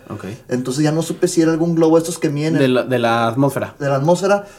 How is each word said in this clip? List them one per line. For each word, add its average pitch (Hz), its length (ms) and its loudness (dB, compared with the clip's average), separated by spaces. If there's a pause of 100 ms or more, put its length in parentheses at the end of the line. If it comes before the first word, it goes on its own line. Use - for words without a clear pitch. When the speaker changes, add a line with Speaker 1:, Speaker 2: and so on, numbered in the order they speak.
Speaker 1:
Ok. 101 160 -12 (240)
Speaker 2:
Entonces 127 340 -4
ya 151 80 2
no 160 120 0
supe 170 260 -2
si 170 140 0
era 160 100 4
algún 165 240 0
globo 160 220 6
estos 170 200 -4
que 156 120 -2
miden 147 260 -2
el 143 60 2
Speaker 1:
De 131 60 4
la, 123 140 2
de 123 160 -2
la 117 300 2
atmósfera. 123 500 -2
Speaker 2:
de 143 100 -4
la 139 60 0
atmósfera, 180 500 0 (140)